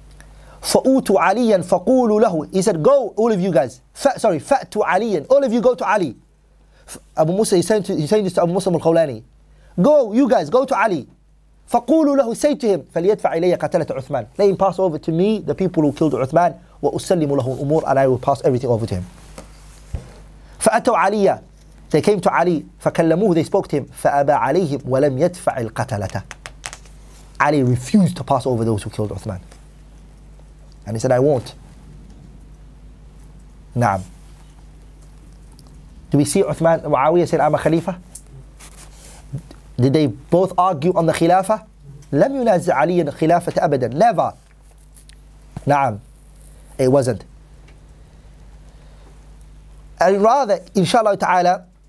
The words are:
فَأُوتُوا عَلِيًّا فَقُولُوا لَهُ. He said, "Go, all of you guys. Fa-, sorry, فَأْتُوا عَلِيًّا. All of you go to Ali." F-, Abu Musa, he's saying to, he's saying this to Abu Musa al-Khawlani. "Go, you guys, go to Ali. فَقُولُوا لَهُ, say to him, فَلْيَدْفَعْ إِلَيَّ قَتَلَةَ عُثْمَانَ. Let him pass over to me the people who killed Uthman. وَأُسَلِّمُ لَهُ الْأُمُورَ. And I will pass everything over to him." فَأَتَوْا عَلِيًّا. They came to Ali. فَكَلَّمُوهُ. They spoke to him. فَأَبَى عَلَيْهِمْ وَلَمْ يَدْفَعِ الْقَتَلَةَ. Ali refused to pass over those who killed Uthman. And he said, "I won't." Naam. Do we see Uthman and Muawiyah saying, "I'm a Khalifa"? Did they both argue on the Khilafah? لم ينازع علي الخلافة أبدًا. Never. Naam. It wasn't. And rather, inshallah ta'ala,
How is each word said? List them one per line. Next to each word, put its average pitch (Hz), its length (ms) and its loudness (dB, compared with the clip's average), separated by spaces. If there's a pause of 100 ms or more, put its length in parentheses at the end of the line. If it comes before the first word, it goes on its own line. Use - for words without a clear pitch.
(640)
فَأُوتُوا - 580 0
عَلِيًّا 196 420 0
فَقُولُوا 214 580 0
لَهُ. 175 320 -2
He 190 100 0
said, 175 200 -2
"Go, 262 340 2
all 226 140 2
of 202 100 0
you 185 120 -2
guys. 147 280 -2 (120)
Fa-, 190 260 -2
sorry, 175 220 0
فَأْتُوا - 440 -2
عَلِيًّا. 196 460 -2
All 277 140 4
of 226 80 0
you 240 80 0
go 247 140 2
to 196 140 -6
Ali." 185 280 -2 (720)
F-, - 120 -18 (180)
Abu 160 160 2
Musa, 202 240 2
he's 175 100 2
saying 214 180 0
to, 196 100 -6
he's 147 160 -2
saying 214 140 2
this 180 80 -4
to - 100 0
Abu 170 100 0
Musa 190 200 -2
al-Khawlani. 160 500 0 (580)
"Go, 254 320 4
you 254 160 2
guys, 180 220 0
go 254 140 2
to 262 120 -4
Ali. 180 300 0 (640)
فَقُولُوا 285 480 2
لَهُ, 233 180 0
say 294 200 0
to 240 100 -4
him, 185 160 0
فَلْيَدْفَعْ 185 540 -2
إِلَيَّ 170 200 0
قَتَلَةَ 156 300 -2
عُثْمَانَ. 127 400 -8 (100)
Let 202 120 4
him 190 80 0
pass 190 220 0
over 175 200 -2
to - 140 -6
me 196 260 0
the 147 160 -6
people 175 280 -2
who 143 100 2
killed 151 220 0
Uthman. 160 440 0 (240)
وَأُسَلِّمُ 160 460 -2
لَهُ 131 300 -4
الْأُمُورَ. 147 280 0
And 139 120 2
I 135 80 4
will 127 120 2
pass 135 240 -2
everything 127 280 0
over 113 160 -2
to 98 100 -6
him." 90 100 -8 (1500)
فَأَتَوْا 226 360 2
عَلِيًّا. 196 460 0 (480)
They 151 120 2
came 208 200 4
to - 120 2
Ali. 170 320 0 (160)
فَكَلَّمُوهُ. 165 520 2
They 156 100 2
spoke 190 240 -2
to 156 80 -2
him. 127 80 -4
فَأَبَى 143 560 0
عَلَيْهِمْ 139 420 0
وَلَمْ 131 360 0
يَدْفَعِ 139 500 -2
الْقَتَلَةَ. 101 540 -6 (1160)
Ali 147 220 2
refused 127 540 2
to 131 80 -10
pass 131 220 -2
over 117 180 -2
those 110 180 0
who 110 80 -12
killed 107 200 -6
Uthman. 98 300 -10 (1500)
And 110 100 -8
he 110 40 -8
said, 131 120 0
"I 123 80 2
won't." 135 340 0 (2250)
Naam. 101 260 0 (2000)
Do 143 80 2
we 147 60 4
see 196 180 0
Uthman 165 420 0
and 151 80 -6
Muawiyah 151 360 2
saying, 156 120 0
"I'm 151 140 0
a 143 40 0
Khalifa"? 165 400 -2 (1800)
Did 131 160 2
they 151 140 2
both 175 500 -2
argue 175 380 -2
on 165 120 0
the 175 60 2
Khilafah? 185 520 0 (480)
لم 247 320 0
ينازع 175 300 0
علي 165 280 0
الخلافة 160 560 -2
أبدًا. 127 360 0
Never. 156 400 0 (1300)
Naam. 139 320 0 (800)
It 131 100 2
wasn't. 127 360 0 (2750)
And 190 220 2
rather, 220 380 2 (140)
inshallah 208 420 2
ta'ala, 180 500 0 (220)